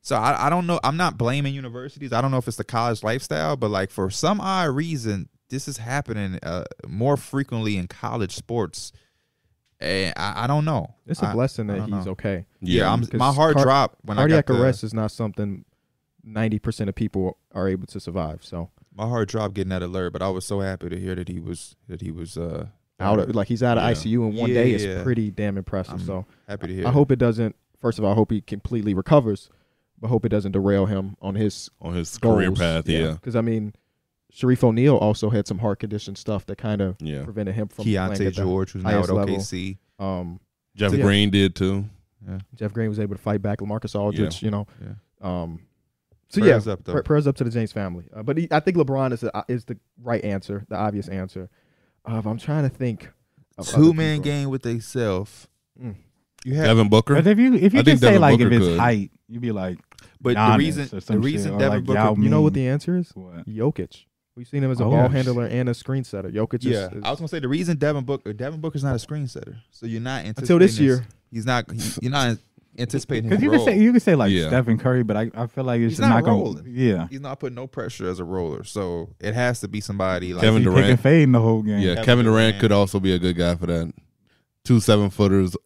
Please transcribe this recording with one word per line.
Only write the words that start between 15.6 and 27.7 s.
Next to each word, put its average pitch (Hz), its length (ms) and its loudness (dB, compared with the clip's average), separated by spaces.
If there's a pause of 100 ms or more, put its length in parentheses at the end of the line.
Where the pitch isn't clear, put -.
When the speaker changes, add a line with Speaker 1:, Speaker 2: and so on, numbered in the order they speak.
Speaker 2:
ninety 107 320 -2
percent 107 300 -4
of 98 60 -6
people 95 420 -4 (160)
are 95 160 -4
able 92 200 -4
to 101 120 -12
survive. 80 440 -8
So 85 260 -10 (260)
Speaker 1:
my 107 100 -6
heart 117 220 -2
dropped 104 260 -6
getting 95 160 -4
that 92 120 -4
alert, 90 300 -6
but 85 100 -8
I 95 80 -2
was 92 160 -6
so 101 140 -4
happy 95 280 -6
to 85 100 -8
hear 92 180 -8
that 87 120 -10
he 87 120 -10
was, 87 360 -14 (120)
that 90 120 -12
he 90 100 -10
was, 85 280 -12
uh, 82 280 -8 (340)
Speaker 2:
out 101 180 2
of, 113 160 -2
like, 101 140 -2
he's 117 140 -2
out 120 140 2
of 107 60 0
Speaker 3:
Yeah. 120 80 0
Speaker 2:
I - 40 0
C 80 160 -6
U 117 140 0
in 107 100 -4
one 120 140 -2
Speaker 1:
Yeah, 123 60 0
Speaker 2:
day. 120 180 4
It's 104 120 -2
Speaker 1:
yeah. 92 180 -6
Speaker 2:
pretty 113 280 -2
damn 101 280 -4
impressive. 92 360 -8
Speaker 1:
I'm 90 60 -8
Speaker 2:
So 92 240 -6 (240)
Speaker 1:
happy 101 200 -10
to 90 60 -8
hear 92 100 -6
Speaker 2:
I 123 60 2
Speaker 1:
that. - 40 2
Speaker 2:
hope 143 160 4
it 127 80 2
doesn't. 113 360 0 (260)